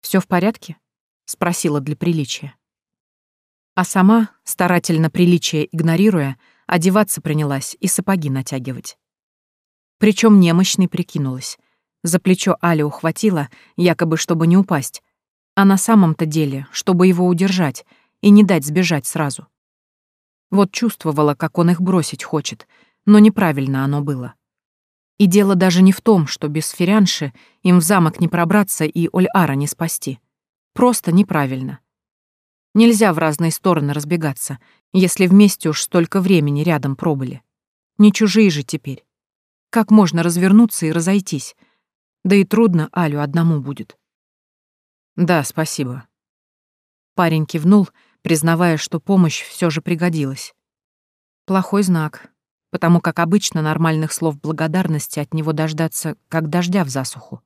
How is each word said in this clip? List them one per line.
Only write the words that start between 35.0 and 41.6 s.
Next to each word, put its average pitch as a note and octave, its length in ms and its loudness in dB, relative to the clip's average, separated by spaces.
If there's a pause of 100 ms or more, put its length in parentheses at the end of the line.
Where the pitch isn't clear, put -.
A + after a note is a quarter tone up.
вместе F#3+ 420 4
уж D3+ 120 -4
столько F3 380 -2
времени D#3 440 0
рядом C#3 320 -2
пробыли. C3+ 480 -6 (560)
Не G#3 120 8
чужие G#3 380 2
же D3 140 -4
теперь. - 420 -10 (640)
Как A3 220 0
можно E3+ 320 4
развернуться F#3 640 2
и D#3 40 -2
разойтись? E3+ 640 -4 (680)